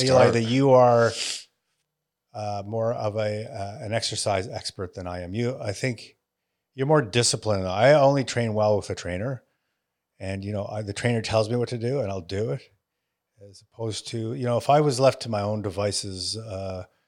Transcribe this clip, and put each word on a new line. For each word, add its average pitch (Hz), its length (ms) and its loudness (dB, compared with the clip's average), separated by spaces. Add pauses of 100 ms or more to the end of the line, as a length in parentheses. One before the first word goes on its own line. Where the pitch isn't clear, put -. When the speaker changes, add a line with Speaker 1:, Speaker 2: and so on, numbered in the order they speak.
Speaker 1:
start? 127 280 6
Speaker 2:
that 117 100 2
you 135 280 4
are, 120 400 8 (1200)
uh, 104 320 -6
more 113 280 -2
of 107 220 -4
a, 107 300 -2
uh, 104 400 -10
an 107 80 -4
exercise 104 540 -2
expert - 460 -10
than 90 140 -10
I 90 140 -8
am. 92 120 -10
You, 120 260 -2
I 110 120 -6
think - 440 -8 (580)
you're 131 140 -4
more 151 140 4
disciplined. 107 680 0
I 110 260 6
only 139 300 6
train 113 300 -2
well 107 220 4
with 95 140 -2
a 95 60 -6
trainer. 101 480 -6 (760)
And, 98 240 -8
you 101 100 -8
know, 101 120 -4
I, 104 160 -8
the 101 120 -8
trainer 120 280 0
tells 107 280 0
me 120 60 -2
what 120 140 -2
to 127 80 -6
do 123 240 -4
and 101 100 -2
I'll 98 100 -6
do 98 300 -6
it. 139 100 -6 (880)
As 95 120 -20 (120)
opposed 113 360 -8
to, 113 240 -6
you 135 120 -6
know, 120 120 0
if 107 120 0
I 143 120 6
was 139 180 0
left 131 240 4
to 120 60 -8
my 104 120 -2
own 104 200 -2
devices, 95 760 -4
uh, 95 480 -10 (220)